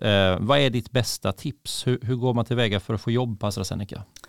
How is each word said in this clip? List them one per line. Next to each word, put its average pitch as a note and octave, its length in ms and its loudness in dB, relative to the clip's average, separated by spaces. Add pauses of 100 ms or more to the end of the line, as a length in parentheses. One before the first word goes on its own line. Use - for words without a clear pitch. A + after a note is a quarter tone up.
Eh, G2 380 4
vad C3 200 4
är C#3 100 4
ditt A#2 220 -6
bästa - 400 -2
tips? - 560 -8
Hur, B2 140 0
hur B2 140 -2
går B2 180 0
man A#2 120 0
tillväga A2+ 340 0
för - 140 -4
att G#2+ 80 -4
få A#2+ 100 -2
jobb A#2+ 280 0
på G#2 80 -2
AstraZeneca? G2+ 560 -6 (260)